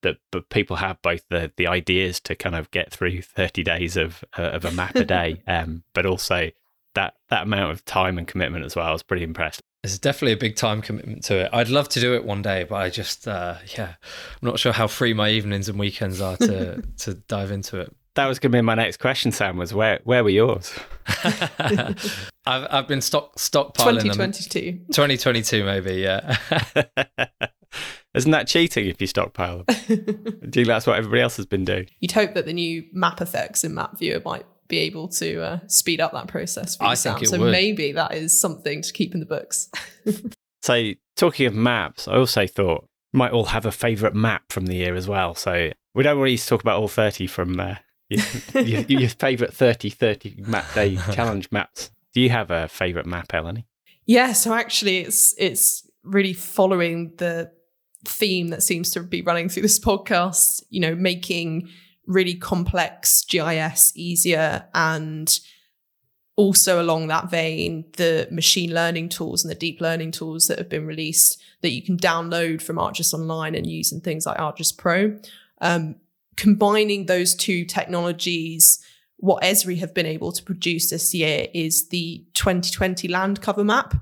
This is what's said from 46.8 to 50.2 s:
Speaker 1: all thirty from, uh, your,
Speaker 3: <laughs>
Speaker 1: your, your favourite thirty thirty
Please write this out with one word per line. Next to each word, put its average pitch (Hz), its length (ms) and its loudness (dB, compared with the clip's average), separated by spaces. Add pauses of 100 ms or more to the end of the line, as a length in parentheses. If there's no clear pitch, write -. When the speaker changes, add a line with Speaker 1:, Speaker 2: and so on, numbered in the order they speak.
Speaker 1:
all 107 80 0
thirty 104 380 0
from, 90 320 -2
uh, 92 180 -6 (340)
your, 147 120 2 (200)
Speaker 3:
<laughs> - 200 -18
Speaker 1:
your, 117 200 2
your 135 260 4
favourite 123 460 0
thirty 117 340 2
thirty 104 460 -2 (120)